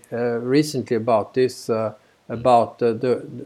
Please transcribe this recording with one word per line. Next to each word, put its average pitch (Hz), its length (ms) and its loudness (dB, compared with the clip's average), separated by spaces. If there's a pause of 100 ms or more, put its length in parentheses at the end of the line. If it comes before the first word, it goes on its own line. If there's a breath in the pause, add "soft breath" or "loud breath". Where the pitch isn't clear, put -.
(120)
uh, 120 60 -6 (220)
recently 135 560 0
about 110 380 0
this, - 360 -2
uh, 110 240 -2 (360 soft breath)
about, 117 520 2
uh, 117 120 2
the, 123 320 -2 (200)